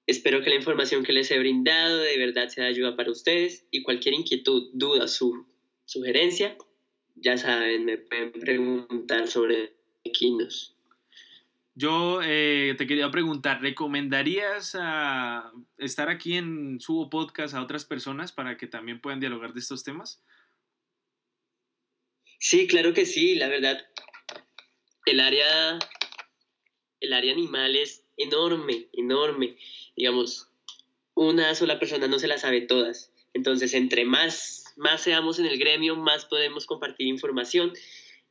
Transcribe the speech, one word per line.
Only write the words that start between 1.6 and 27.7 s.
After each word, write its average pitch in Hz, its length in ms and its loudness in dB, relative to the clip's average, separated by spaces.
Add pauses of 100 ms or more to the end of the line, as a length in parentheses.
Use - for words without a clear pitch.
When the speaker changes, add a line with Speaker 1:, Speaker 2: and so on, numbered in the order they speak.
Speaker 1:
de 151 200 2
verdad 123 300 0
sea 131 160 -6
de 127 60 2
ayuda 123 260 0
para 120 160 -2
ustedes 170 580 0
y 135 140 -4
cualquier 127 320 0
inquietud, 135 560 0
duda, 135 340 2
su-, 123 400 -2 (380)
sugerencia, 170 720 0 (580)
ya 123 240 2
saben, 117 460 0
me 113 140 0
pueden 117 340 -6
preguntar 123 960 -2
sobre 113 480 0 (260)
equinos. - 720 -2 (1040)
Speaker 2:
Yo, 165 480 0
eh, 147 520 2
te 139 120 -4
quería 143 240 2
preguntar, 143 500 0
¿recomendarías 143 1120 -2
a 131 760 -4 (260)
estar 147 300 -4
aquí 170 280 -2
en 151 440 -6
Sugo 160 280 -2
Podcast 151 460 -6
a 127 80 -4
otras 139 220 -8
personas 139 480 -8
para 127 240 -8
que 123 100 -14
también 117 340 -12
puedan 135 200 -6
dialogar 120 340 -6
de 123 60 -10
estos 123 240 -10
temas? 165 360 -14 (2250)
Speaker 1:
Sí, 185 260 4
claro 170 260 4
que 170 140 4
sí, 170 300 2
la 143 100 0
verdad. 135 400 0 (1200)
El 135 140 4
área, 156 580 4 (1200)
el 135 140 -2
área 127 200 2
animal 135 440 0